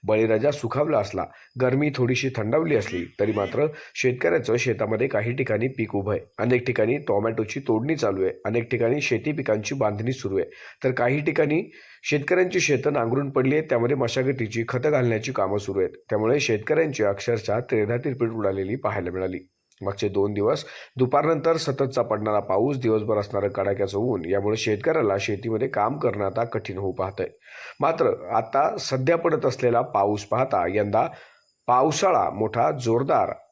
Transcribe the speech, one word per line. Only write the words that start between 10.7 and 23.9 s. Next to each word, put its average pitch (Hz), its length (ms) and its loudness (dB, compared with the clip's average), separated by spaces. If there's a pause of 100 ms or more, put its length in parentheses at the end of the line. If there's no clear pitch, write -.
तर 131 80 2
काही 127 280 2
ठिकाणी 156 520 0 (320)
शेतकऱ्यांची 180 560 2
शेतं 147 340 2
नांगरून 135 360 0
पडली 135 260 2
आहेत, 156 140 0
त्यामध्ये 123 260 2
मशागतीची, 120 720 -2
खतं 127 240 0
घालण्याची 123 400 0
कामं 101 260 0
सुरू 98 220 -2
आहेत. 90 120 0 (180)
त्यामुळे 110 300 2
शेतकऱ्यांची 131 640 0
अक्षरशः 104 560 0
त्रेधा 113 380 0
तिरपीट 127 320 -2
उडालेली 98 460 -2
पाहायला 101 360 -4
मिळाली. 92 360 -6 (340)
मागचे 101 280 -2
दोन 101 240 0
दिवस 110 320 0 (320)
दुपारनंतर 151 600 2
सततचा 135 440 -2
पडणारा 107 380 0
पाऊस, 104 380 0
दिवसभर 110 400 2
असणारं 101 300 -2
कडाक्याचं 98 500 0